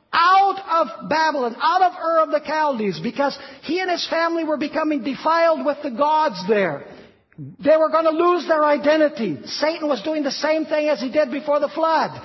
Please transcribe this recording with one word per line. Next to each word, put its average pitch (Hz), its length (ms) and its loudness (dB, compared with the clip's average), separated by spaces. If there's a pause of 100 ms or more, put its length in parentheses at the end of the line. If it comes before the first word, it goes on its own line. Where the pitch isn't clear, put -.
(120)
out 381 560 4
of 311 420 -2
Babylon, 294 520 0
out 349 220 2
of 359 100 4 (100)
Ur 330 200 2
of 294 80 -4
the 302 80 0
Chaldees, 269 600 -2
because 240 380 -2 (240)
he 339 180 -4
and 370 120 -2
his - 160 -4
family 330 360 0
were 302 140 -2
becoming 294 460 -2
defiled 320 600 2
with 285 200 -2
the 285 80 -6
gods 294 560 0
there. 190 400 0 (500)
They 185 400 2
were 311 120 2
gonna 320 200 2
lose 339 380 2
their 302 180 2
identity. 294 800 2
Satan 320 420 -4
was 247 140 -2
doing 311 220 -2
the 262 80 -4
same 311 340 -2
thing 302 240 0
as 294 100 0
he 247 120 -6
did 294 200 0
before 285 280 -2
the 285 100 0
flood, 285 560 0